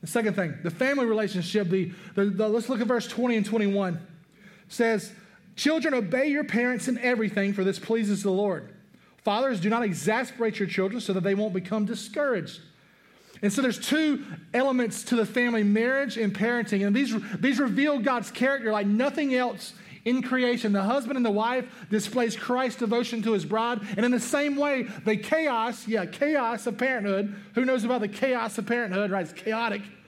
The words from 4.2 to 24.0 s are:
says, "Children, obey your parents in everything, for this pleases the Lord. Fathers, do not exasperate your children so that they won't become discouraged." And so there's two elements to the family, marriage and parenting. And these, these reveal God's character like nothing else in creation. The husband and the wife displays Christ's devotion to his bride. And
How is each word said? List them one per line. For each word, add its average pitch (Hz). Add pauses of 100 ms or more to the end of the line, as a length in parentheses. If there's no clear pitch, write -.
says, 226 (440)
"Children, 311
obey 254
your 294
parents 240
in 247
everything, 220
for 196
this 190
pleases 214
the 202
Lord. 190 (520)
Fathers, 226
do 170
not 233
exasperate 220
your 196
children 196
so -
that 185
they 196
won't 208
become 208
discouraged." 233 (840)
And 202
so 277
there's 254
two 302 (300)
elements 254
to 247
the 220
family, 233
marriage 233
and 208
parenting. 214
And 202
these, 247 (240)
these 247
reveal 277
God's 240
character 254
like 208
nothing 269
else 247 (300)
in 254
creation. 247
The 196
husband 247
and 247
the 226
wife 233 (240)
displays 226
Christ's 247
devotion 233
to 226
his 185
bride. 220 (180)
And 214